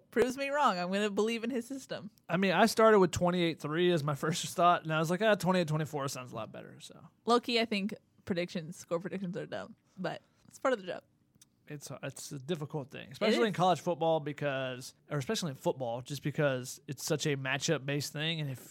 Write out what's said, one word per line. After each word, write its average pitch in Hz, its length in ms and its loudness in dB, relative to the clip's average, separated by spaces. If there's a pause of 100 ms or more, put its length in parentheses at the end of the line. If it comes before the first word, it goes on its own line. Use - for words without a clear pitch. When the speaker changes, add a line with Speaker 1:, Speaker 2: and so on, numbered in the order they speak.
(100)
Speaker 1:
proves 247 260 2
me 277 140 -4
wrong, 269 280 4
I'm 175 140 -2
gonna 208 180 2
believe 214 340 0
in 233 60 -4
his 233 160 -4
system. 262 440 -10 (180)
Speaker 2:
I 170 80 0
mean, 190 160 2
I 185 140 6
started 220 340 8
with 185 100 6
twenty-eight 175 500 0
three 170 320 2
as 151 120 2
my 147 100 0
<laughs> 139 100 -4
first 165 200 -2 (100)
thought, 175 300 4
and 160 80 -4
I 156 60 2
was 160 120 0
like, 185 120 0
"Ah, 214 120 6
twenty-eight 180 340 2
twenty-four 151 400 -2
sounds 127 240 -10
a 113 40 -12
lot 110 160 -10
better." 110 280 -14
So - 140 -20 (300)
Speaker 1:
Low-key, 240 360 2
I 226 40 2
think 208 300 -2 (300)
predictions, 175 520 -4
score - 240 -4
predictions 185 360 -6
are 151 100 -6
dumb, 98 280 -10 (240)
but 165 220 -6 (280)
it's - 100 -20
part 269 160 0
of 208 60 0
the 185 60 -16
job. - 160 -8 (680)
Speaker 2:
It's, 147 220 -12 (140)
it's - 260 -10
a 147 80 -10
difficult 143 540 -6
thing, 120 180 -14
especially 220 380 2
in - 40 0
Speaker 1:
is. 151 40 -6
Speaker 2:
college 175 240 4
football 165 400 2
because, 135 760 -6 (160)
or 147 80 -2
especially 180 320 -2
in 131 60 -8
football, 127 440 -2
just 135 220 -10
because 135 640 -2
it's - 180 -10
such 156 220 0
a 143 100 2
matchup-based 139 760 -2
thing, 156 280 -4
and 147 80 -4
if 131 220 -10